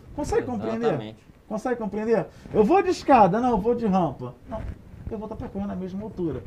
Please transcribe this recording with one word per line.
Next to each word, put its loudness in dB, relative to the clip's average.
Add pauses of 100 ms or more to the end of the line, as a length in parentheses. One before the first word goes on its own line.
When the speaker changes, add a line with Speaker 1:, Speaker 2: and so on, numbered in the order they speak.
(160)
Speaker 1:
Consegue -2
compreender? -4
Speaker 2:
Exatamente. -4 (200)
Speaker 1:
Consegue -4
compreender? 0 (260)
Eu 6
vou 6
de 0
escada, 6
não, 2
eu 2
vou 2
de -2
rampa. 0 (120)
Não, -8 (480)
eu -8
vou -10
tá -10
percorrendo -6
a -6
mesma -6
altura. -6